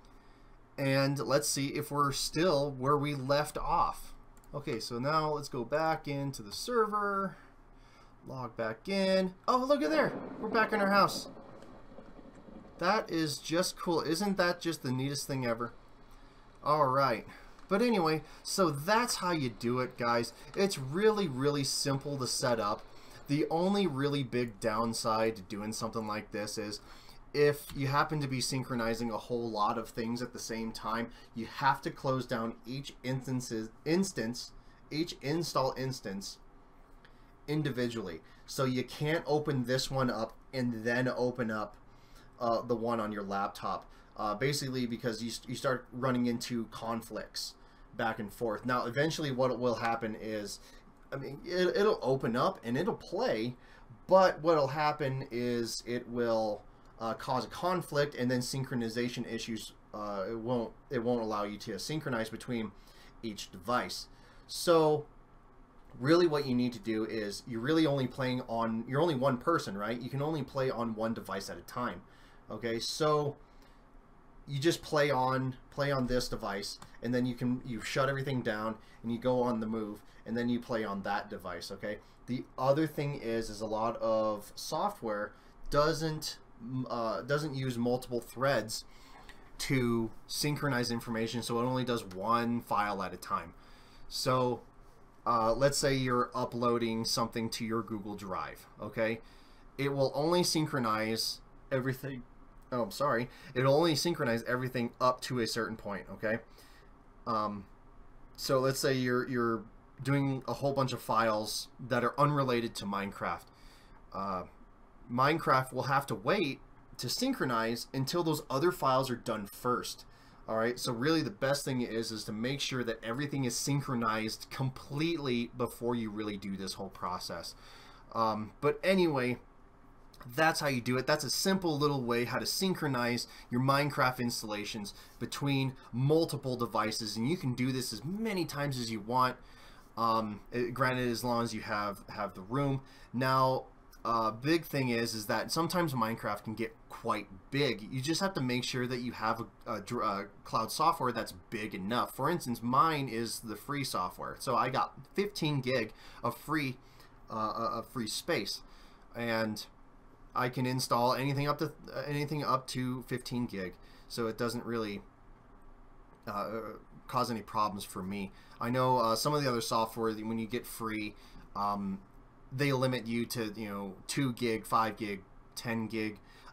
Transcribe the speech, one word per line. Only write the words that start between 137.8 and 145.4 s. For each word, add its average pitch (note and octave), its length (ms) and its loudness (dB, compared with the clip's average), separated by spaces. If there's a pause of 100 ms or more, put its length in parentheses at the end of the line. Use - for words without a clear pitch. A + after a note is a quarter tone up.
as G#2 120 -10
many G3 400 -2
times C#3+ 320 -4
as A#2 140 -4
you A2 80 -2
want. B2 380 2 (600)
Um, A2 440 2 (100)
it, B2 240 -2
granted, B2+ 340 2
as A2+ 140 0
long A#2 220 2
as A2+ 100 -2
you G#2+ 60 -4
have, G#2 380 -2 (100)
have G2+ 260 -6
the G2 60 -12
room. C3+ 400 0 (320)
Now, C3 540 4 (360)
uh, A2+ 280 2
big C#3+ 340 0
thing C3+ 240 0
is, A#2 260 0
is G#2+ 120 -6
that A2+ 260 0